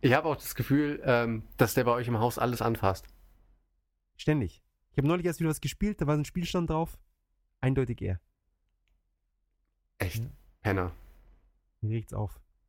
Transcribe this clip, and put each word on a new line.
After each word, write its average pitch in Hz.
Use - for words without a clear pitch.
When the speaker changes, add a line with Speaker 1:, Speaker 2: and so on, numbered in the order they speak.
Speaker 1:
ich 120
hab 156
auch 151
das -
Gefühl, 143
ähm, 117
dass 120
der 127
bei 120
euch 120
im 117
Haus 120
alles 120
anfasst. 110
Speaker 2:
Ständig. 147
Ich -
hab 139
neulich 170
erst 165
wieder 160
was 147
gespielt, 202
da 151
war 151
so 151
ein -
Spielstand 175
drauf. 165
Eindeutig 127
er. 92
Speaker 1:
Echt? 90
Speaker 2:
Ja. 147
Speaker 1:
Penner. 92
Speaker 2:
Mir 110
riecht's 110
auf. 101